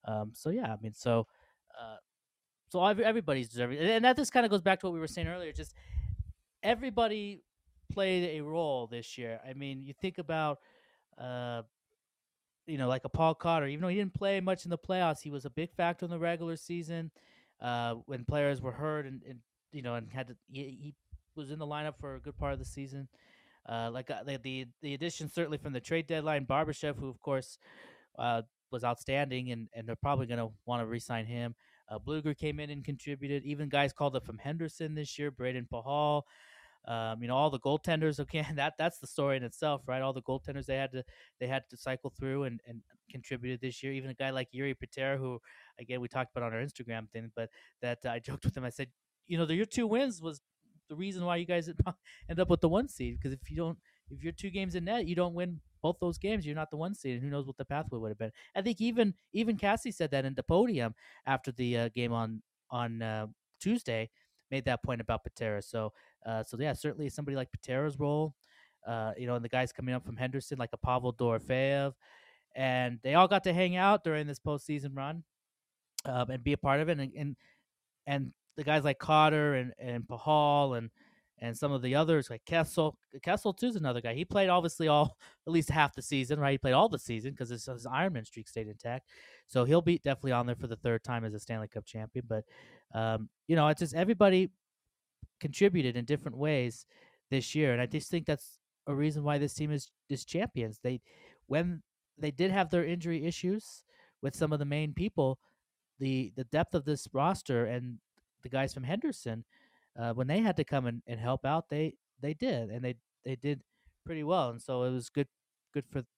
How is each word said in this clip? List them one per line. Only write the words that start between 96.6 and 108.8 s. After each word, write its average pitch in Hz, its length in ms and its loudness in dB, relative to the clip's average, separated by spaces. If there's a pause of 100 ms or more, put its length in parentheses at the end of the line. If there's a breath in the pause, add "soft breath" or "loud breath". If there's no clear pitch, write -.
this 135 240 0
year. 151 180 6
And 120 80 4
I 123 60 2
just 139 240 -6
think 170 160 0
that's - 320 -2 (280)
a 143 80 -2
reason 147 280 2
why 147 160 2
this 143 160 0
team 151 180 -2
is, - 180 -4 (200)
is 135 160 -4
champions. 131 560 -2
They, 127 180 -2 (460 loud breath)
when 170 360 0 (360)
they 151 120 -2
did 170 200 2
have 185 180 2
their 175 160 4
injury 165 400 -2
issues 185 580 -2 (380 soft breath)
with 135 160 -4
some 151 160 2
of 147 60 2
the 143 80 0
main 147 260 0
people, 147 460 2 (600)
the, 131 380 0
the 131 80 -6
depth - 300 0
of 147 100 2
this 147 300 -2
roster 139 500 2
and 123 320 -4 (460)
the 131 60 -12
guys 131 260 0
from 131 100 -8